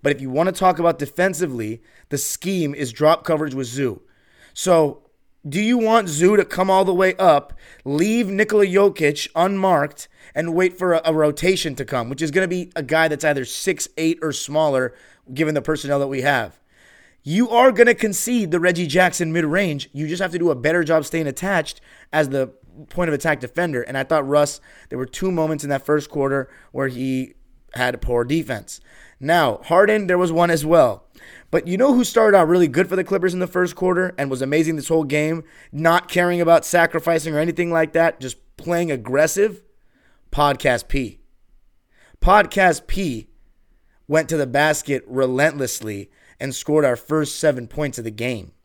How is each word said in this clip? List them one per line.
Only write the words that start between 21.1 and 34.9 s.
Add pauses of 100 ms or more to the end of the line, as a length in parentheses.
attached (320)
as
the (420)
point
of
attack
defender.
And
I
thought
Russ, (300)
there
were
two
moments
in
that
first
quarter (220)
where
he (400)
had
poor
defense. (380)
Now,
Harden,
there
was
one
as
well. (440)
But
you
know
who
started
out
really
good
for
the
Clippers
in
the
first
quarter
and
was
amazing
this
whole